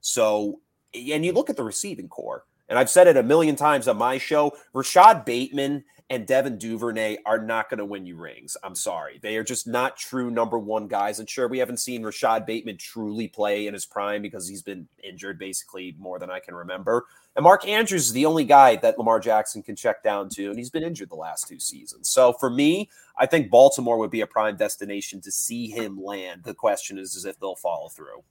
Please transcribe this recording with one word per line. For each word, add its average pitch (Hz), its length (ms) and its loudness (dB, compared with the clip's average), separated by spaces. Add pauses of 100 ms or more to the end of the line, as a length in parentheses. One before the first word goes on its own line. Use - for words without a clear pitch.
So, 107 600 0 (340)
and 147 320 -4
you 180 60 0
look 254 180 0
at 226 60 -4
the 127 80 -6
receiving 110 440 -10
core, - 360 -12 (240)
and 113 100 2
I've 127 100 4
said 180 200 10
it 156 80 8
a 123 80 4
million 151 320 4
times 143 320 0
on 113 80 2
my 123 220 0
show, 147 340 0 (200)
Rashad 175 520 8
Bateman 139 580 -4 (280)
and 120 160 -6
Devin 131 320 0
Duvernay 110 680 -4
are 110 160 0
not 110 300 -4
gonna 107 160 -8
win 98 180 -12
you 87 120 -16
rings. 67 460 -16
I'm 95 120 -14
sorry. 76 480 -8
They 110 160 -6
are 110 60 -6
just - 220 -8
not 123 300 -2
true 123 340 -6
number 117 280 -2
one 107 280 -4
guys. 101 320 -4
And 110 120 -14
sure, 123 180 -4
we 131 80 -6
haven't 123 220 -4
seen 123 240 -8
Rashad 110 420 -2
Bateman 113 320 -8
truly 107 520 -8
play 104 380 -2
in 101 60 -8
his 98 140 -12
prime 104 340 -6
because 101 260 -12
he's 95 140 -14
been 92 280 -14 (140)
injured 95 360 -14
basically 92 600 -12
more 90 200 -12
than 90 120 -12
I 92 80 -10
can 87 160 -16
remember. 92 520 -4 (280)
And 135 80 4
Mark 185 240 8
Andrews 196 420 0
is 113 40 -4
the 131 140 2
only 160 180 2
guy 135 320 10
that 113 220 2
Lamar 113 220 2
Jackson 107 420 -2
can 107 120 -12
check 107 280 -4
down 101 280 -2
to, 101 200 -8
and 104 80 -8
he's 123 100 -12
been 156 140 -6
injured 165 260 -10
the 85 60 -18
last 80 340 -10
two - 100 -20
seasons. - 520 -10
So 123 240 4
for 131 160 -2
me, 151 400 0 (260)
I - 80 2
think 135 260 0
Baltimore 123 460 8
would 110 140 -2
be 113 100 -4
a 104 60 -2
prime 107 300 -2
destination 101 680 -6
to 98 100 -12
see 117 360 -6
him 107 340 -10
land. 92 420 -10
The 107 80 -12
question 98 460 -2
is, 95 160 -12
is 92 100 -14
if 95 160 -12
they'll 95 160 -8
follow 82 320 -6
through. 65 420 -20